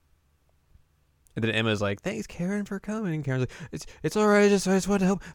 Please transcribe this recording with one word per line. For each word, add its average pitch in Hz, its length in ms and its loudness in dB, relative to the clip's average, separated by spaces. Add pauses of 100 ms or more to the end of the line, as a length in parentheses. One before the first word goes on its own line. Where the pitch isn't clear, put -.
(1400)
and 113 80 -2
then 113 80 0
Emma's 110 280 2
like, 101 220 -2
"Thanks, 208 240 -6
Karen, 196 380 -6
for 196 160 -10
coming." 208 340 -6
And 151 100 -6
Karen's 131 180 -2
like, 120 100 -4 (180)
"It's, - 160 -12 (160)
it's 156 140 -2
all 214 100 4
right. 208 200 6
I - 20 6
just, 196 180 4
I 185 80 2
just 185 140 0
wanna 196 180 2
help. 190 160 2 (120)